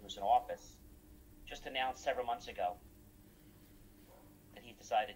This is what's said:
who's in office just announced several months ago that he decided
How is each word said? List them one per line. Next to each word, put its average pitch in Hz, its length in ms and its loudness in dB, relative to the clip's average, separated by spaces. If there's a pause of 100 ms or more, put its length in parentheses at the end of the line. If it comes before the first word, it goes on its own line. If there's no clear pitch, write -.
who's 98 140 -12
in 101 80 -4
office 110 540 4 (680)
just - 200 -12
announced 131 380 0
several 127 220 2
months 117 220 -2
ago 104 300 0 (1800)
that - 100 -16
he 117 100 -16
decided 107 420 2